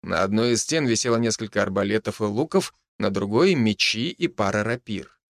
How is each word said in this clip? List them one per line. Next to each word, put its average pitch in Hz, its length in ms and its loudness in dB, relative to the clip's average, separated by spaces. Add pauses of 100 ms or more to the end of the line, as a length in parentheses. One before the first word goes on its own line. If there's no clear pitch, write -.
На 90 200 0
одной 110 300 2
из 107 80 0
стен 156 240 0
висело 117 320 2
несколько 110 460 -2
арбалетов 101 580 -2
и - 20 0
луков, 110 500 0 (260)
на 101 100 0
другой — 107 460 2
мечи 110 540 0
и - 180 -4
пара 104 360 -2
рапир. 113 560 -6 (140)